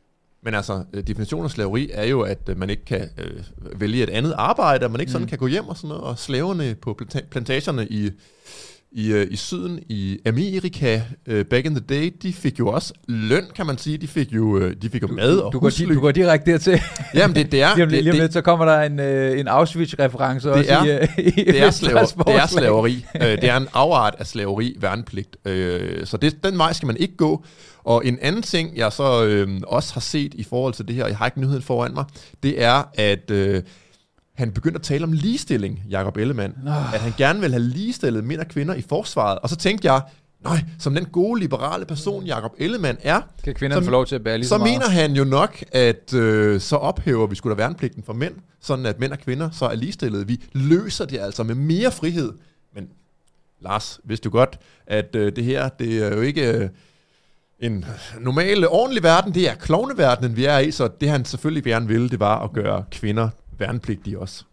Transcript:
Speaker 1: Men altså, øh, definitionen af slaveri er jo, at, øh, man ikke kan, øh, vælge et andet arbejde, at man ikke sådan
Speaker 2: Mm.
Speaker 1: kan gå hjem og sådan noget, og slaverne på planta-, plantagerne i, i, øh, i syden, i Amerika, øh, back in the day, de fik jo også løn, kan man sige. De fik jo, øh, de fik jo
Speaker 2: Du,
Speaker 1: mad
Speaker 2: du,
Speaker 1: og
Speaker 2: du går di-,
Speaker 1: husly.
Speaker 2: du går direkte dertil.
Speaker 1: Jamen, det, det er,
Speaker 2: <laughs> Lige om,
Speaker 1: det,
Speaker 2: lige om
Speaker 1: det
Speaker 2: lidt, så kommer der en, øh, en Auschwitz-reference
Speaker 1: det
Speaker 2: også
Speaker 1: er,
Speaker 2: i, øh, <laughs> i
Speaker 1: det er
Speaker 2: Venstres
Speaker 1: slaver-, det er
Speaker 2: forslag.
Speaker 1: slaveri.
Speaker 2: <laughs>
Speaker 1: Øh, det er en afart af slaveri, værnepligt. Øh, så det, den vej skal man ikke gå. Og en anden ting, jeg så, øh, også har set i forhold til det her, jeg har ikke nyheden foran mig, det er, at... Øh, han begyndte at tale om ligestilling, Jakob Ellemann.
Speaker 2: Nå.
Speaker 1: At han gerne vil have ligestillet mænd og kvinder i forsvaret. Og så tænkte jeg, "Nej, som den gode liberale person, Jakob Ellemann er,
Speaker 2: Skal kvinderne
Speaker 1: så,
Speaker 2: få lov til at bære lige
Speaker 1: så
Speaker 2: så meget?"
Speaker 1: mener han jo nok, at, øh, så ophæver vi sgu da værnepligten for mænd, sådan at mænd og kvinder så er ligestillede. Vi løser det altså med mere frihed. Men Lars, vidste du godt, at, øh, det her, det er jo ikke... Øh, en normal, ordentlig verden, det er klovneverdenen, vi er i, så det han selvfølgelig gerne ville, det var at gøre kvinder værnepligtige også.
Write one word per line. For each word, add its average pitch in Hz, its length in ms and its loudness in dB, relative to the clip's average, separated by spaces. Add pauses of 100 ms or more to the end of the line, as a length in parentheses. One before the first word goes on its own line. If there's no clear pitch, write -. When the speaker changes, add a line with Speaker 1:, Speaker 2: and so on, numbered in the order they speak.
(420)
Speaker 1:
Men 110 120 -6
altså, 98 380 -4
øh, 101 140 -8
definitionen 110 380 -4
af 156 60 -2
slaveri 110 420 -2
er 104 140 -4
jo, 131 140 2
at, 98 180 -2 (100)
øh, 92 100 -4
man 95 120 -4
ikke 104 140 -6
kan, 92 240 -4 (100)
øh, 82 120 -10 (500)
vælge 110 220 0
et 104 80 0
andet 127 260 -2
arbejde, 139 480 2
at 120 60 -2
man 117 100 -4
ikke 127 120 -6
sådan 123 120 -4
Speaker 2:
Mm. 113 40 -8
Speaker 1:
kan 131 100 -8
gå 127 80 -2
hjem 170 220 -4
og 175 80 -10
sådan 156 120 -14
noget, 160 160 -12
og 120 140 -8
slaverne 147 640 -4
på 110 120 -6
planta-, 127 360 -8
plantagerne 131 580 -4
i, 104 220 -2 (800)
i, 107 200 -2
øh, 104 180 2
i 101 60 -8
syden, 175 520 -6
i 98 380 -4
Amerika, 175 720 0 (260)
øh, 107 180 0
back 127 220 0
in 156 80 -2
the 123 140 -4
day, 151 240 -2 (100)
de 185 100 -4
fik - 260 -4
jo 117 100 2
også - 240 -4 (160)
løn, 117 360 0 (100)
kan 185 120 -4
man 135 120 -4
sige. 156 200 -6
De 160 80 -10
fik 143 260 -4
jo, 110 260 2
øh, 90 240 0
de 110 80 -4
fik 120 120 -4
jo 101 40 -2
Speaker 2:
Du, - 60 -2
Speaker 1:
mad 113 240 4
Speaker 2:
du, 190 60 2
Speaker 1:
og 101 100 -4
Speaker 2:
du 127 60 -2
går 127 100 6
di-, - 40 6
Speaker 1:
husly. 165 220 2
Speaker 2:
du 139 60 4
går 143 120 4
direkte 170 400 4
dertil. 170 280 4 (340)
Speaker 1:
Jamen, 175 220 6
det, 151 160 2
det 135 100 6
er, 175 120 6
Speaker 2:
<laughs> - 20 4
Lige 170 80 8
om, 156 60 2
Speaker 1:
det, - 120 4
Speaker 2:
lige 156 100 4
om - 40 4
Speaker 1:
det 156 60 6
Speaker 2:
lidt, 160 100 2
så 170 80 2
kommer 165 240 4
der 156 180 8
en, 147 180 -2
øh, 135 400 2
en 135 80 -4
Auschwitz-reference 135 1000 2
Speaker 1:
det 139 80 4
Speaker 2:
også 139 160 4
Speaker 1:
er, 156 120 6
Speaker 2:
i, 147 140 2
øh, 151 100 4 (100)
<laughs> 185 80 2
i 180 40 6
Speaker 1:
det 185 280 4
er 139 60 6
Speaker 2:
Venstres - 120 6
Speaker 1:
slaver-, 135 240 4
det - 340 2
er 135 60 6
Speaker 2:
forslag. 156 80 4
Speaker 1:
slaveri. 120 640 4
Speaker 2:
<laughs> - 40 -20
Speaker 1:
Øh, 160 60 -2
det 113 240 2
er 123 120 6
en 135 180 0
afart 127 440 4
af - 80 -8
slaveri, 104 540 -4
værnepligt. 98 640 -6
Øh, 90 640 -4
så - 100 -6
det, 147 280 0
den 190 140 0
vej 160 140 4
skal 165 140 -4
man 117 100 0
ikke - 200 -2
gå. 160 280 2 (400)
Og 117 220 2
en 123 160 0
anden 185 200 -2
ting, 165 340 -2
jeg 113 160 0
så, 127 320 2
øh, 98 420 0
også - 280 -2
har 131 60 -4
set 143 340 -4
i - 100 -10
forhold 123 300 -2
til 101 140 -10
det 117 80 -4
her, 120 100 -2
jeg 107 100 -4
har 110 100 0
ikke 127 140 -4
nyheden 135 220 0
foran 123 320 -2
mig, 139 100 -4 (380)
det 135 200 0
er, 131 320 2
at... 101 360 0
Øh, 98 320 0 (720)
han 117 180 -4
begyndte 165 260 -2
at 160 40 -12
tale 165 220 -2
om 160 80 0
ligestilling, 143 800 -2
Jakob 98 260 -2
Ellemann. 107 380 -2 (100)
Speaker 2:
Nå. 143 60 -4
Speaker 1:
At 131 300 -2
han 113 180 -4
gerne 151 220 2
vil 175 100 0
have 123 120 2
ligestillet 127 600 -2
mænd 156 160 -6
og 165 80 -8
kvinder 160 260 -4
i 135 140 -8
forsvaret. 131 500 -2
Og - 100 -6
så 165 80 -6
tænkte 185 360 2
jeg, 131 80 4 (440)
"Nej, 156 160 0 (180)
som 139 160 -2
den 175 100 -2
gode 208 360 0
liberale 151 440 -4
person, 190 400 -6
Jakob 113 340 -6
Ellemann 165 440 -2
er, 170 180 0 (180)
Speaker 2:
Skal 139 160 -6
kvinderne 139 280 0
Speaker 1:
så, - 20 0
Speaker 2:
få 120 60 0
lov 127 160 4
til 139 80 -6
at 117 100 -4
bære 113 140 0
lige 123 80 -2
Speaker 1:
så 208 80 2
Speaker 2:
så 214 40 4
meget?" 214 140 4
Speaker 1:
mener 254 160 0
han 160 240 4
jo 139 120 4
nok, 139 380 0 (100)
at, 123 420 2
øh, 107 460 4
så - 160 -2
ophæver 143 500 0
vi 98 80 -2
sgu 107 140 -6
da 107 60 0
værnepligten 123 480 -4
for 110 100 -12
mænd, 127 220 -6 (260)
sådan 131 260 -4
at 107 140 -4
mænd 131 120 -2
og 143 60 -10
kvinder 143 320 -4
så 160 160 -6
er 117 80 -2
ligestillede. 113 520 -4
Vi 113 140 -2 (120)
løser 165 520 2
det 135 140 -8
altså 101 240 -6
med 113 120 -2
mere 165 360 0
frihed. 156 420 -2 (420)
Men 98 140 -14 (720)
Lars, 98 440 -6
vidste 110 240 -6
du - 40 -4
godt, 120 260 4 (280)
at, 107 300 -2
øh, 104 200 0
det 120 80 -2
her, 135 240 -2
det 113 360 -2
er 101 100 0
jo 107 60 0
ikke... 135 320 0
Øh, 107 160 0 (920)
en 110 240 -4 (360)
normal, 170 480 2
ordentlig 226 340 2
verden, 170 320 4
det 175 160 2
er 110 40 -6
klovneverdenen, 151 800 0
vi 123 80 0
er 143 140 4
i, 143 120 2
så 135 180 -2 (120)
det 143 100 0
han 135 140 0
selvfølgelig 151 400 -4
gerne 117 220 0
ville, 117 220 2
det 120 120 -2
var 104 240 2
at 101 80 -8
gøre 101 380 -2
kvinder 110 380 -2 (300)
værnepligtige 104 600 -6
også. - 340 -14